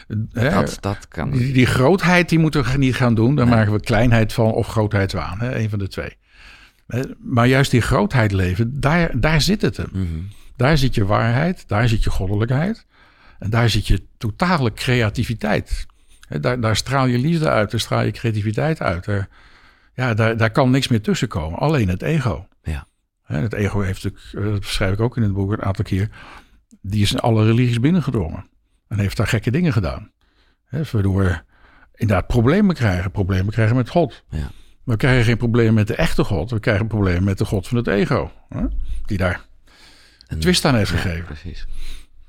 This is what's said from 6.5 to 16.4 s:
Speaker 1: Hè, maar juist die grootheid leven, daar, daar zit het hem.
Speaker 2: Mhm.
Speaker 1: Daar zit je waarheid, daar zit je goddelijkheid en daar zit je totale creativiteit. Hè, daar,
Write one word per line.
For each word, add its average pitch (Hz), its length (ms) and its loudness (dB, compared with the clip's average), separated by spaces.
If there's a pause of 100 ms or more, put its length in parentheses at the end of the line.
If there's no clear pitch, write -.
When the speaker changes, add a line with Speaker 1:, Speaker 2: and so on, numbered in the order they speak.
Speaker 1:
Hè, 117 140 -6 (180)
maar 117 280 2
juist 131 240 4
die 123 100 4
grootheid 123 500 2
leven, 98 480 0
daar, 151 400 0
daar 151 220 2
zit 185 200 0
het 147 160 -2
hem. - 140 -6
Speaker 2:
Mhm. 95 140 -2 (500)
Speaker 1:
Daar 139 220 2
zit 131 180 2
je 104 100 2
waarheid, 117 640 0
daar 110 220 2
zit 113 140 2
je - 60 2
goddelijkheid 120 760 -2 (540)
en 98 100 -6
daar 117 200 2
zit - 180 -2
je 101 160 2 (140)
totale 131 560 0
creativiteit. 120 1120 -2 (420)
Hè, - 120 -6
daar, 127 200 -2